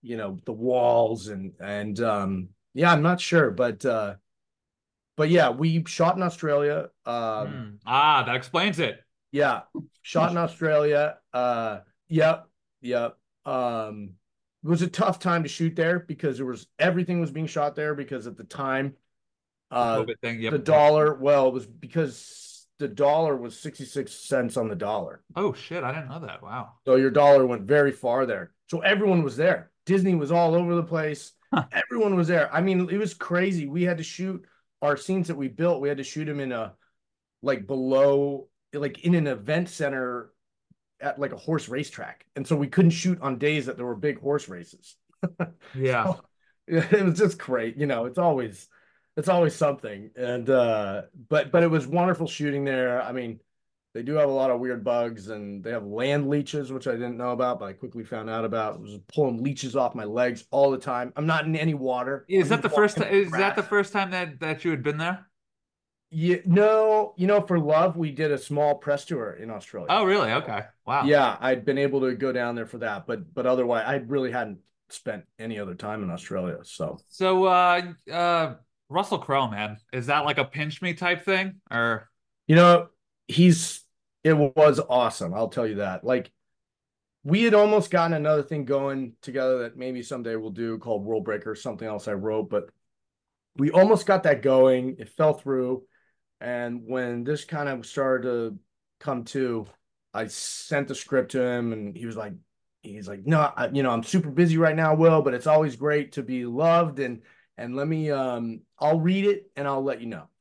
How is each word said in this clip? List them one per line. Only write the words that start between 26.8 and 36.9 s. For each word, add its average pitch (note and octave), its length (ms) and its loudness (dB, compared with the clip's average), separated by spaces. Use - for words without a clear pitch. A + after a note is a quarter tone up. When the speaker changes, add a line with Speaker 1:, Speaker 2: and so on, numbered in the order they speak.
Speaker 1:
So B2+ 100 6
your C3+ 160 4
dollar C#3+ 340 8
went A#2 180 -2
very C#3+ 280 4
far B2+ 340 -2
there. F#2+ 280 -6
So E3+ 100 -6
everyone F#3+ 440 2
was B2 120 -4
there. E3 360 0
Disney F#3 300 2
was D3 160 0
all E3+ 240 4
over F3 180 2
the E3+ 100 0
place. D#3 500 -6
Speaker 2:
Huh. G#3+ 180 0
Speaker 1:
Everyone G#3+ 440 0
was E3+ 140 2
there. D#3 240 2
I D#3+ 80 2
mean, F3+ 280 2
it F#3+ 80 -2
was G#3 160 -2
crazy. F3 540 -2
We E3 160 -2
had F3 140 0
to D#3+ 60 -8
shoot F#3 420 -8
our D3 140 2
scenes F3 320 -2
that E3 80 -4
we C3+ 140 -6
built. D#3+ 320 0
We C#3+ 80 0
had C#3+ 80 -2
to C3+ 60 -8
shoot D3+ 260 -8
'em C#3+ 100 -6
in C3+ 140 -6
a, A2 200 -6